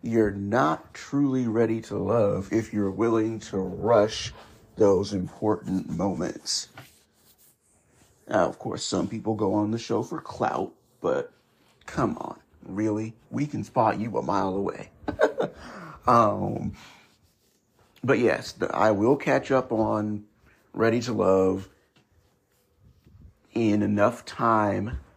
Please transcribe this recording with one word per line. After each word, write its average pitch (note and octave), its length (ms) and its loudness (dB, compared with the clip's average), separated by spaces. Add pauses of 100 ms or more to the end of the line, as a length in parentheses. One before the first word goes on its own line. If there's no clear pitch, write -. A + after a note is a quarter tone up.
you're A2+ 280 4
not A2+ 640 -2
truly C3 540 0
ready A2+ 340 2
to G#2 160 -6
love G2 540 0
if A2 200 0
you're G2 200 0
willing A2 480 0
to - 180 -6
rush G#2 720 2 (440)
those G2+ 360 4
important F#2+ 760 -4
moments. - 800 -4 (1600)
Now, F#2 180 2
of - 140 -6
course, - 240 -8
some G2 240 -2
people A2 260 -4
go G2+ 200 0
on G#2+ 180 0
the A2+ 60 -2
show A2 260 -2
for - 160 -8
clout, - 520 -4 (280)
but C#2+ 320 -2 (520)
come - 320 -2
on, - 220 -10 (260)
really? G#2+ 500 -4 (160)
We C3+ 160 -4
can A2 180 -6
spot A2+ 340 0
you G#2+ 180 -4
a - 60 -2
mile F#2 320 0
away. - 360 -4 (160)
<laughs> - 440 0 (560)
Um, G#2 680 2 (1300)
but B2+ 160 2
yes, - 340 0
the, - 220 -4
I A2 160 4
will A2+ 260 4
catch C3+ 340 0
up B2+ 220 0
on G#2+ 520 -2 (500)
Ready A#2 280 2
to A#2 100 -4
Love F#2+ 560 2 (1800)
in G#2 300 2
enough G#2 420 2
time G#2+ 760 0 (180)